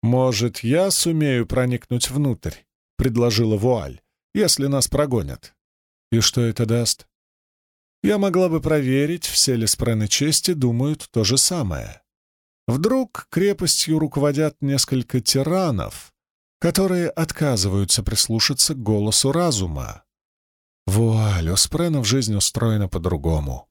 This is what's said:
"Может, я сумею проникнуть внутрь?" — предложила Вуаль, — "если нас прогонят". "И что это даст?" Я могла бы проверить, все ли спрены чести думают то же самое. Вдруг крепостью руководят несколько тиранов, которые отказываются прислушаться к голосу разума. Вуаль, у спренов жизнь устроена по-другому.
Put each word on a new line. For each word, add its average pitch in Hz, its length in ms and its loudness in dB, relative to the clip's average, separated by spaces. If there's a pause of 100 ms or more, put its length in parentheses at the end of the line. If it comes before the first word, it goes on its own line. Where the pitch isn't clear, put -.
"Может, 120 580 0
я 170 320 2
сумею 151 540 0
проникнуть 123 640 -2
внутрь?" — 131 460 -2 (420)
предложила 117 600 2
Вуаль, — 101 440 -2 (320)
"если 156 340 0
нас 139 200 0
прогонят". 120 680 -2 (560)
"И 113 100 4
что - 200 2
это 117 240 0
даст?" 117 420 -2 (960)
Я 208 160 2
могла 185 320 2
бы 160 120 0
проверить, 147 640 0
все - 300 0
ли 110 120 0
спрены 110 400 0
чести 151 460 0
думают 135 580 -2
то 113 120 0
же 110 140 2
самое. 95 640 -2 (680)
Вдруг 214 600 -2
крепостью 175 680 0
руководят 147 640 0
несколько 135 580 0
тиранов, 135 960 -2 (460)
которые 180 500 2
отказываются 101 920 0
прислушаться 113 720 0
к 135 80 -8
голосу 107 500 2
разума. 95 720 -2 (840)
Вуаль, 104 640 2
у 90 80 0
спренов 156 500 0
жизнь 110 280 0
устроена 107 520 0
по-другому. 78 840 -2